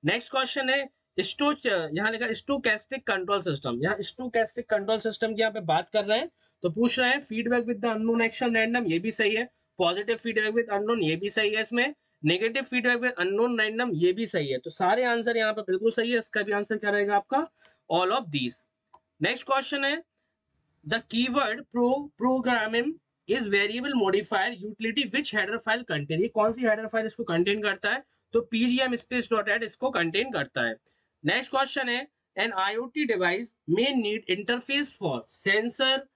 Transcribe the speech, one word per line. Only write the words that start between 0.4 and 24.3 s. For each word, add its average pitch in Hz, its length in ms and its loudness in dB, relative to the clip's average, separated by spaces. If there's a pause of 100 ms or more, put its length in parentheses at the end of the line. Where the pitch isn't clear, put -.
है, 269 200 0 (300)
स्टो-, 294 480 0
यहाँ 180 440 0
लिखा 226 140 -4
stochastic 233 760 -2 (100)
control 190 300 0
system, 139 440 -2
यहाँ 202 140 0
stochastic 233 640 -4 (100)
control 214 240 0
system 220 380 -2
की 208 40 -8
यहाँ 220 120 2
पे 214 80 -6
बात 165 300 0
कर 208 160 0
रहे 214 140 2
हैं, 330 100 -6 (320)
तो 180 80 0
पूछ 233 300 0
रहे 247 100 4
हैं 277 180 0
feedback 233 380 0
with 226 140 -2
the 233 100 0
unknown 226 400 2
action 233 260 0
random, 226 360 2
ये 165 80 2
भी 220 120 -2
सही 214 240 2
है, 240 140 -2 (320)
positive 202 380 0
feedback 214 320 0
with 233 220 0
unknown, 208 300 2
ये 156 120 2
भी 190 140 -4
सही 214 200 2
है 214 120 0
इसमें, 240 320 0 (320)
negative 220 400 2
feedback 247 360 2
with 247 140 0
unknown 220 440 2
random, 220 340 0
ये 175 200 4
भी 214 140 -2
सही 160 200 -2
है, 135 100 -2
तो 143 120 -8
सारे 196 340 2
answer 233 340 0
यहाँ 214 160 2
पे 214 80 -6
बिल्कुल 202 300 0
सही 233 200 0
है। 240 60 2
इसका 220 240 -2
भी 208 100 -2
आंसर 208 260 -2
क्या 208 120 -2
रहेगा 202 260 2
आपका? 269 320 2 (460)
All 180 180 2
of 247 120 0
these। 139 320 -4 (680)
नेक्स्ट 233 240 -2
क्वेश्चन 269 400 0
है, 302 180 -2 (840)
the 220 120 -2
keyword 240 580 0 (200)
pro-, 262 320 2 (140)
programming 240 640 2 (420)
is 233 180 2
variable 214 460 0 (100)
modifier 196 480 2